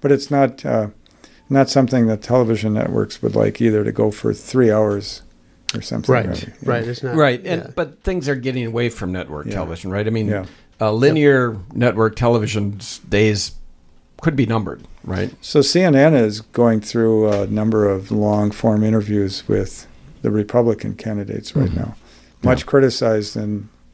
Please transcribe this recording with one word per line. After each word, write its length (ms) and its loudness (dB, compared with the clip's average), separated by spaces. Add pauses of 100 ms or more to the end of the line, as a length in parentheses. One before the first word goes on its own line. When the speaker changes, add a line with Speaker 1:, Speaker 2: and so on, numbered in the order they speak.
Speaker 1:
But 100 2
it's 180 0
not, 360 0
uh, 220 0 (640)
not 200 2
something 380 2
that 140 -2
television 520 0
networks 480 -2
would 140 -2
like 260 0
either, 240 2
to 60 -2
go 200 0
for 220 -4
three 380 2
hours 500 0 (540)
or 60 -6
something. 320 -4
Speaker 2:
Right, 140 0
Speaker 1:
Right. 220 -8 (160)
Speaker 2:
right. 220 -2
It's 160 -10
not, 120 -4
Speaker 3:
Right, 300 2
and 180 -4
Speaker 2:
yeah. 120 -16
Speaker 3:
but 280 -8
things 240 -4
are 80 -2
getting 300 -4
away 240 -2
from 240 -8
network 340 -8
Speaker 1:
Yeah. 60 -8
Speaker 3:
television, 380 -6
right? 140 -2
I 40 -2
mean, 180 -2
Speaker 1:
Yeah. 180 -4 (360)
Speaker 3:
uh, 100 0
linear 640 4 (180)
network 440 0
television's 840 -2 (100)
days 420 2 (720)
could 140 0
be 100 2
numbered, 360 -4 (240)
right? 260 -4 (100)
Speaker 1:
So 200 2
C 200 2
N 140 4
N 200 6
is 260 2
going 400 2
through 480 2
a 180 0
number 420 2
of 220 -4
long-form 720 2
interviews 640 0
with 400 -4 (340)
the 100 0
Republican 640 0
candidates 600 -8
right 140 2
Speaker 3:
Mm-hmm. 100 -4
Speaker 1:
now. 160 -8 (480)
Speaker 3:
Yeah. 60 2
Speaker 1:
Much 160 2
criticized 720 2
in 320 -6 (240)